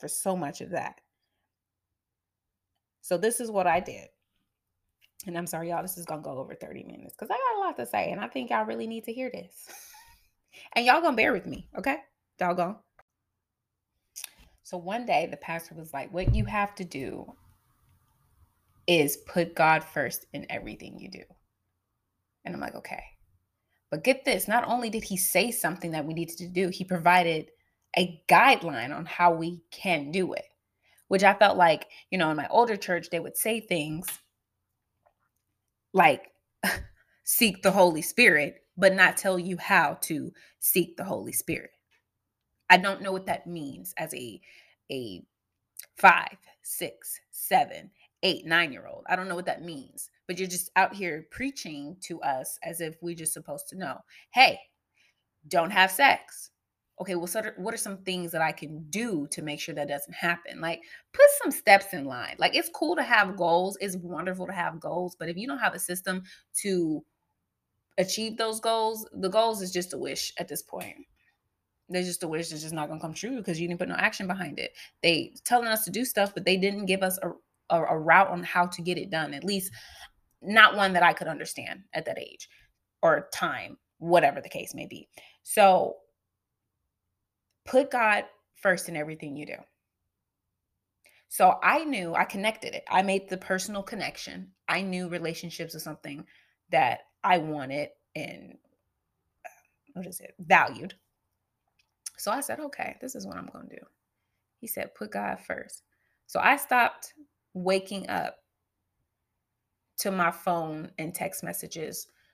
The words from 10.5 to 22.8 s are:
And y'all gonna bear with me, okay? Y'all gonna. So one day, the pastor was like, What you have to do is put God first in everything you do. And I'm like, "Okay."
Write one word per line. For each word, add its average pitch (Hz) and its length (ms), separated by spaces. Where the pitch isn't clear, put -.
And 240 120
y'all 269 140
gonna 311 160
bear 220 160
with 190 140
me, 135 220
okay? 277 200
Y'all 180 140
gonna. 180 240
So - 160
one 208 280
day, 175 200
the - 100
pastor 165 380
was 160 180
like, 139 200
What 185 220
you 214 120
have 202 300
to 190 80
do - 500
is 156 320
put 170 260
God 160 300
first - 480
in 143 180
everything - 480
you - 120
do. - 120
And - 100
I'm 71 60
like, 69 140
"Okay." - 300